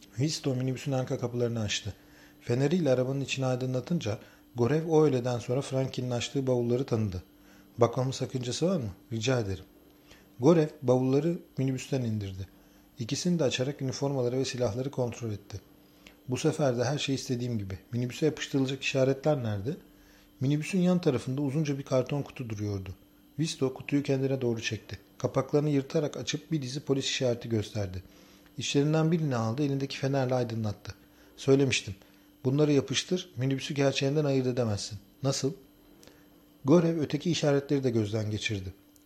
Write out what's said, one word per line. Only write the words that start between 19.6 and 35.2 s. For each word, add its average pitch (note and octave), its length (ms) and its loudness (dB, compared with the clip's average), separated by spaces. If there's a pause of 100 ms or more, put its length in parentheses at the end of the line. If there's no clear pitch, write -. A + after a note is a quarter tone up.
Minibüsün D3 400 0
yan F3+ 220 4
tarafında C3 400 0
uzunca C#3+ 360 0
bir C#3 60 -8
karton C3 380 0
kutu B2+ 280 -10
duruyordu. G2+ 460 -4 (440)
Visto C#3 340 0
kutuyu - 300 -2
kendine C3+ 380 0
doğru A#2 200 0
çekti. - 380 -6 (180)
Kapaklarını D3 520 0
yırtarak C#3+ 480 0
açıp C#3 340 -6
bir D#3 100 0
dizi C3 180 -6
polis C#3 260 0
işareti A#2+ 440 -2
gösterdi. G2+ 540 -2 (540)
İçlerinden D3+ 540 2
birini D#3 240 0
aldı, A2+ 280 0
elindeki C#3 340 -2
fenerle C3+ 380 0
aydınlattı. A2+ 600 -4 (420)
"Söylemiştim. C3+ 580 4 (500)
Bunları D3 260 4
yapıştır, C#3+ 640 0
minibüsü C3+ 360 -2
gerçeğinden C#3 520 2
ayırt C3 220 2
edemezsin." A2+ 520 -2 (240)